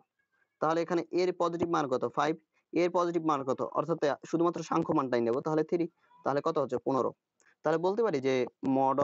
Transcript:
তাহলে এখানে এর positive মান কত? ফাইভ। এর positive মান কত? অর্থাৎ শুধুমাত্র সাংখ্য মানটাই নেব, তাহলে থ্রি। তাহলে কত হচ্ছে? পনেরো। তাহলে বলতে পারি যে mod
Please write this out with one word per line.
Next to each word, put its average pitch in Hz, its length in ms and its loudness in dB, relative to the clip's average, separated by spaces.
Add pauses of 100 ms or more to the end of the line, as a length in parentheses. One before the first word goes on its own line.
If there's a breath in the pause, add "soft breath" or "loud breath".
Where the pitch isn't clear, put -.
(600)
তাহলে 160 240 2
এখানে 170 160 0 (200)
এর 185 80 2 (120)
positive 170 340 -2
মান 151 180 2
কত? 123 100 0 (160)
ফাইভ। 151 160 2 (460)
এর 175 160 2
positive 175 320 0
মান 139 200 0
কত? 127 120 -2 (180)
অর্থাৎ 160 180 -2 (320)
শুধুমাত্র 165 300 0 (100)
সাংখ্য 165 280 0
মানটাই 123 300 0
নেব, 117 80 2 (100)
তাহলে 156 240 0
থ্রি। 170 160 0 (380 soft breath)
তাহলে 135 240 0
কত 160 160 -2
হচ্ছে? 123 140 -4 (100)
পনেরো। 117 240 0 (500 soft breath)
তাহলে 160 240 2
বলতে 202 200 0
পারি 156 220 0
যে 131 80 4 (400)
mod 135 280 2